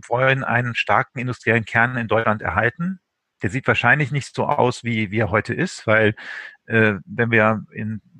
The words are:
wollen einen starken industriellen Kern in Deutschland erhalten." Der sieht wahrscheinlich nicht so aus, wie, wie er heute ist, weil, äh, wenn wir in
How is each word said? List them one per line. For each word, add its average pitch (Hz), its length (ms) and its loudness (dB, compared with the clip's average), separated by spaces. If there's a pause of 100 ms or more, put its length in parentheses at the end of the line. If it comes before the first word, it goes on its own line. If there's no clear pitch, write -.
wollen 131 360 0
einen 120 320 -2
starken - 420 0
industriellen 117 480 -2
Kern 123 320 0
in 117 100 -4
Deutschland 110 360 0
erhalten." 120 560 -2 (420)
Der 110 80 -2
sieht 127 180 -6
wahrscheinlich 123 440 2
nicht 143 240 -6
so 120 100 -2
aus, 123 380 0
wie, 110 280 -4
wie 107 80 -2
er 101 120 0
heute 110 220 0
ist, - 340 -4
weil, 107 260 6 (520)
äh, 110 300 4 (100)
wenn 113 260 -2
wir 110 400 4
in 107 300 -8 (180)